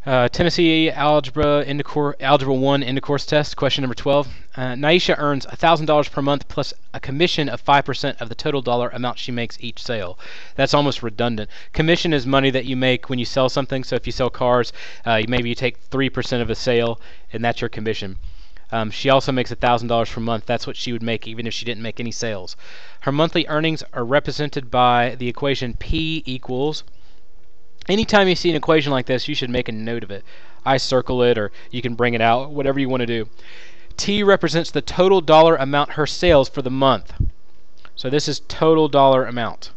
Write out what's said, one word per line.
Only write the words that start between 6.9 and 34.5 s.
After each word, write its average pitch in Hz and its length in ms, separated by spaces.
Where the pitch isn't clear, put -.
a 113 80
commission 147 480
of 113 100
five 139 240
percent 131 380
of 113 80
the 113 60
total 139 260
dollar 120 300
amount 123 280
she 127 140
makes 120 260
each - 240
sale. 101 340
That's 135 180
almost 147 300
redundant. 110 460
Commission 165 400
is 131 120
money 135 260
that 123 120
you 131 140
make 127 320
when 127 100
you 117 60
sell 131 240
something. 131 340
So 127 140
if - 80
you 120 80
sell 123 160
cars, 123 420
uh, 110 240
maybe 120 220
you 117 60
take 123 200
three 131 340
percent 123 320
of 113 80
a 110 60
sale, 117 460
and 113 100
that's 117 160
your 117 100
commission. 104 460
Um, 110 200
she - 180
also 135 240
makes 123 180
a 113 60
thousand 120 320
dollars 117 200
per 117 120
month. 113 240
That's 117 200
what 123 120
she 123 160
would 110 100
make 113 240
even 113 200
if 110 60
she 110 120
didn't 113 180
make 110 160
any 117 120
sales. 104 440
Her 139 100
monthly 160 360
earnings 156 440
are 123 140
represented 143 680
by 123 480
the 123 80
equation 127 460
P 160 520
equals. 127 600
Anytime 202 380
you 180 80
see 175 140
an 160 80
equation 147 340
like 127 140
this, 127 240
you 147 60
should 135 140
make 123 200
a - 20
note 113 320
of 98 80
it. 98 140
I 131 100
circle 127 480
it, 123 140
or 101 160
you 123 100
can 120 140
bring 120 200
it 113 40
out, 120 300
whatever 139 320
you 131 80
want 127 100
to 120 60
do. 113 240
T 202 280
represents 170 460